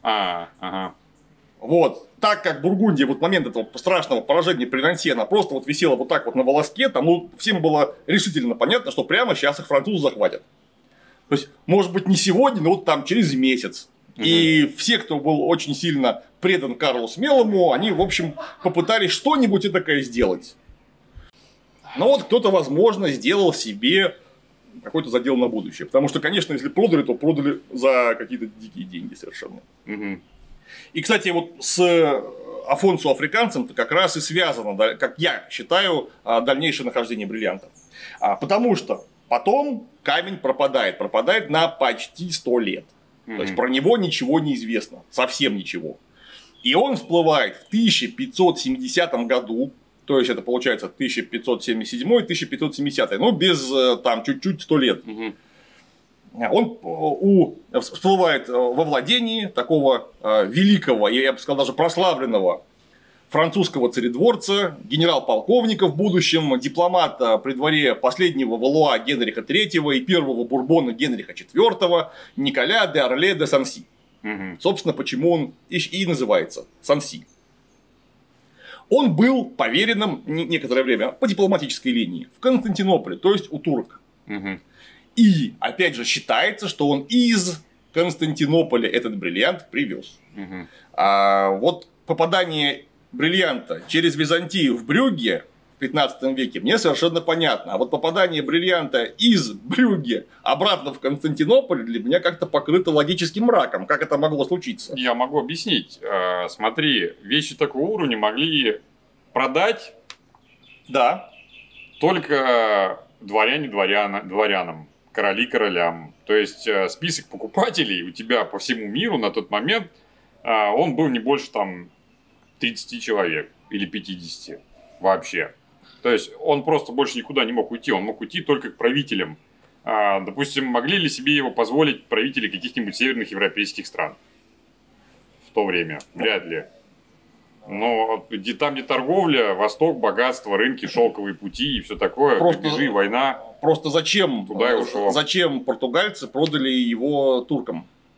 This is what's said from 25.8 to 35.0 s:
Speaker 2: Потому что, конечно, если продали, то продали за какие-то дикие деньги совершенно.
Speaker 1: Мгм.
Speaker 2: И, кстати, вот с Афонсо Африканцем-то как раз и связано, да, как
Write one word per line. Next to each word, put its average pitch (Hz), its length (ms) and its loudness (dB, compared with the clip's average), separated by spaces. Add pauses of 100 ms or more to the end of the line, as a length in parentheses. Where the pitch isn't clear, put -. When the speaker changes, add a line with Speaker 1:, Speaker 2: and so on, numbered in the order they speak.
Speaker 2:
Потому 139 220 2
что, 151 100 -2
конечно, 170 340 -2
если 135 160 -6
продали, 175 360 2
то 120 100 0
продали 147 460 -2 (120)
за 123 460 2
какие-то 117 280 -8
дикие 107 380 -14
деньги 90 300 -12
совершенно. - 460 -16 (240)
Speaker 1:
Мгм. 101 380 -10 (720)
Speaker 2:
И, 165 60 -4
кстати, 202 280 0
вот 170 320 -2
с - 180 -2 (880)
Афонсо 151 460 2
Африканцем-то 151 600 -2
как - 180 -2
раз 175 240 2
и 160 40 -4
связано, 139 560 -2
да, 110 200 2
как 127 220 -2